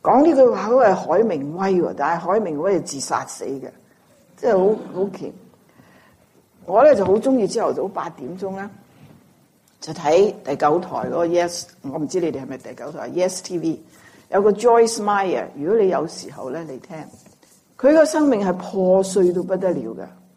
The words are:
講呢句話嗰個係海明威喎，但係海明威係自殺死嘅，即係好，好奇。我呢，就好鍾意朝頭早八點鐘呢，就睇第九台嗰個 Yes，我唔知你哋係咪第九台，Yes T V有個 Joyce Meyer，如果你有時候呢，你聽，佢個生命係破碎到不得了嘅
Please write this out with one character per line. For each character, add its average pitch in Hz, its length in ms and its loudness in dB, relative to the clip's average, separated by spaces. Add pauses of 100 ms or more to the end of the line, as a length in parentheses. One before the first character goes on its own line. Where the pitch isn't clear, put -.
講 240 220 4
呢 330 80 4
句 262 140 6
話 208 220 0
嗰 - 20 -4
個 247 160 4
係 190 80 6
海 175 300 0
明 156 320 -4
威 190 260 0
喎， - 140 -4
但 156 200 -2
係 165 40 -8
海 185 200 0
明 156 220 -6
威 190 160 0
係 143 60 -4
自 139 160 -10
殺 - 260 -6
死 - 180 -14
嘅， 135 240 -10 (680)
即 - 100 -6
係 233 100 2
好， 202 240 2 (140)
好 190 160 -4
奇。 - 220 -14 (1300)
我 233 200 4
呢， 294 100 8
就 196 100 2
好 185 100 4
鍾 262 220 2
意 202 120 2
朝 190 240 -2
頭 - 100 -4
早 190 60 -4
八 170 220 -8
點 - 280 -14
鐘 190 180 -8
呢， 202 140 -10 (1080)
就 160 120 -14
睇 180 400 4 (120)
第 135 120 -4
九 151 220 2
台 180 100 -6
嗰 123 220 -6
個 170 160 -2
Yes， 175 380 -2 (180)
我 139 160 -8
唔 151 80 -4
知 185 140 -4
你 165 100 -2
哋 135 120 -10
係 - 40 -14
咪 135 120 -12
第 - 160 -18
九 131 180 -14
台， 123 180 -12
Yes 180 320 -2
T 180 160 -8
V 160 240 -4 (480)
有 196 100 2
個 208 120 4
Joyce 226 500 2
Meyer， 196 420 -2 (100)
如 147 160 -6
果 226 80 2
你 196 100 4
有 151 180 -2
時 - 240 -16
候 131 180 -12
呢， 160 160 -10
你 135 140 -14
聽， - 180 -18 (800)
佢 277 160 4
個 311 140 6
生 311 200 0
命 233 200 2
係 180 80 0
破 190 480 2
碎 185 300 2
到 175 100 -2
不 185 120 -4
得 185 160 -2
了 151 100 -4 (140)
嘅 - 120 -14 (300)